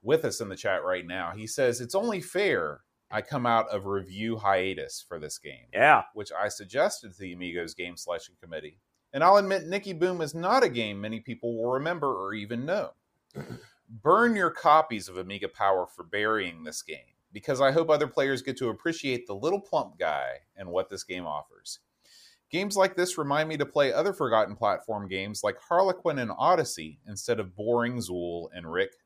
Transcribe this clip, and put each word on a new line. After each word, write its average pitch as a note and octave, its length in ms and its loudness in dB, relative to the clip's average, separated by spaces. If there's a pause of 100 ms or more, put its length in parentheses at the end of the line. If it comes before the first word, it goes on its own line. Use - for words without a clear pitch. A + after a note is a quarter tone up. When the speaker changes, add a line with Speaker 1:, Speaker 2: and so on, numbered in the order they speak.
Speaker 1:
with D3+ 220 2
us A2+ 160 -2
in A2 80 -6
the F#2+ 80 -8
chat F#2 300 0
right F2+ 200 -2
now. F2 300 -6
He G#2+ 120 -10
says, B2 340 0
"It's B2 140 -4
only G#3 260 0
fair B2 580 0 (320)
I G#2+ 100 -2
come C3 240 -4
out A2+ 220 4
of G#2 180 -4
review G2 520 -4
hiatus F#2+ 680 0
for E2+ 140 -10
this D2 200 -10
game." C2 340 -18
Speaker 2:
Yeah. A#2+ 300 8 (100)
Speaker 1:
Which G#2 180 -10
I F#2 160 -2
suggested A2 640 -2
to - 80 -20
the F2+ 140 -10
Amigos F2 400 -6
Game F2 240 -10
Selection - 440 -8
Committee. D#2 380 -12 (320)
And C#3 100 -4
I'll F#3 140 8
admit, G3 320 2
Nicky G3 240 -6
Boom F3 300 0
is D3+ 120 -4
not F#3+ 300 2
a F#3+ 60 4
game G#2+ 320 -4
many A2 180 -6
people A#2 380 -8
will A#2+ 140 -2
remember D3 360 -2
or G2 260 -2
even G#2+ 320 -6
know. E3+ 260 -2 (440)
<clears throat> C#3+ 60 -10 (480)
Burn F#3+ 480 4
your F3 120 2
copies D3+ 600 4
of F#2 80 -14
Amiga F#2+ 320 -6
Power G2 360 2
for - 180 -14
burying G2 600 -2
this D#2 180 -10
game, C#2 340 -14 (180)
because B2 260 -4
I C3+ 120 4
hope D#3+ 180 4
other D3 180 4
players C3+ 340 0
get C3 180 -6
to B2+ 100 0
appreciate B2+ 580 -4
the G2+ 80 -8
little D#3+ 240 -2
plump D#3+ 400 -4
guy C#2 380 -2 (180)
and F#2+ 140 -14
what F2+ 200 -2
this F#2+ 140 -10
game F2+ 240 -8
offers. D2 520 -10 (720)
Games G3 280 -4
like F#3+ 180 4
this F3+ 220 0
remind D3+ 320 0
me D#3 80 -4
to C#3+ 80 0
play C#3+ 260 4
other F3 220 2
forgotten A2 420 2
platform G2+ 520 -2
games F#2+ 360 -4
like G2+ 160 0
Harlequin F3+ 600 2
and A2+ 180 -2
Odyssey B2+ 680 2
instead G#2+ 320 -2
of F#2 160 -8
boring A#2+ 420 0
Zool F2 560 -6
and E2+ 180 -12
Rick F#2 200 0 (140)